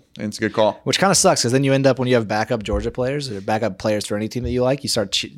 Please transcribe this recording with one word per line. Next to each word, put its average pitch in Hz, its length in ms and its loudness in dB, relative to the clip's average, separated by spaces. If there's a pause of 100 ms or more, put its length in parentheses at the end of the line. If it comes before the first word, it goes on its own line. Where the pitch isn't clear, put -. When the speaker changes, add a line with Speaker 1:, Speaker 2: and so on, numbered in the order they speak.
(220)
Speaker 1:
think 107 80 -4
it's 107 80 -10
a - 40 -4
good 113 120 -2
call. 107 300 2
Speaker 2:
Which - 160 0
kinda 185 160 4
sucks, - 260 4
'cause 117 100 0
then 135 120 2
you 135 100 4
end 135 140 4
up, 131 100 4
when 127 100 -2
you 127 80 4
have 113 120 2
backup 110 360 -2
Georgia 107 280 -2
players 135 400 -4
or 98 100 -8
backup 107 380 -2
players 107 260 0
for 107 100 -4
any 107 120 -2
team 120 160 -6
that 120 80 -4
you 123 100 0
like, 131 220 0
you 113 60 -6
start, 101 220 -2
che-, - 260 -4